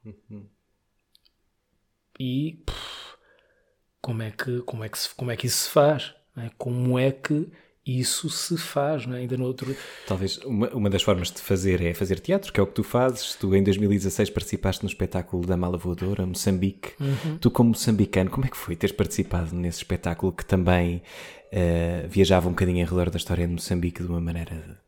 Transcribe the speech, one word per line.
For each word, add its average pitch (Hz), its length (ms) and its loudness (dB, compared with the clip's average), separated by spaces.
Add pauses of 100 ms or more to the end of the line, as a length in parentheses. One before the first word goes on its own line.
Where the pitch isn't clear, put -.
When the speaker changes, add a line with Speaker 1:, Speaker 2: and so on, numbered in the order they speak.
Speaker 1:
Uhum. 104 420 -18 (1700)
Speaker 2:
E, 135 480 -4
pff, - 500 -10 (840)
como 113 220 -4
é 107 80 -6
que, 123 320 -4
como 110 220 -8
é 110 40 -8
que - 100 -8
se, - 160 -6
como 123 160 -6
é 113 60 -2
que - 100 -4
isso - 180 0
se - 60 -6
faz, 143 440 4 (200)
não 120 100 -10
é? 117 120 -8
Como 127 420 0
é 135 120 4
que 147 380 -2 (360)
isso 127 440 -2
se - 300 -4
faz, 143 480 -2
não 123 100 -6
é? 123 40 -6
Ainda 127 160 -4
no 127 80 -2
outro 127 300 -4 (320)
Speaker 1:
Talvez 95 320 -2
uma, 117 320 0
uma 104 200 0
das 95 120 2
formas 90 280 2
de - 100 -14
fazer 92 400 2
é 85 140 0
fazer 92 260 -2
teatro, 196 320 -2
que - 80 2
é - 20 6
o - 40 4
que - 80 -12
tu 110 100 0
fazes. 123 500 0
Tu, 95 200 0
em 98 80 6
dois 98 140 4
mil 101 160 4
e 104 40 4
dezasseis, 98 320 0
participaste - 540 -2
no 101 60 -2
espetáculo 90 580 -2
da 92 100 2
Mala 90 220 0
Voadora, 92 480 -2
Moçambique. 95 720 -2
Speaker 2:
Uhum. 147 380 -2
Speaker 1:
Tu, 120 120 6
como 117 200 6
moçambicano, 98 600 2
como 131 160 -2
é - 20 0
que - 80 -6
foi 87 200 -6
teres - 180 0
participado 87 640 -2
nesse 87 220 -2
espetáculo 87 540 -2
que - 120 -10
também, 87 580 4 (480)
eh, 85 580 2
viajava 92 400 6
um 90 40 2
bocadinho 90 260 2
em 87 60 4
redor 87 260 2
da 90 60 -6
história 87 300 0
de 87 60 -2
Moçambique 87 500 -2
de 87 60 -4
uma 85 120 0
maneira 85 680 -6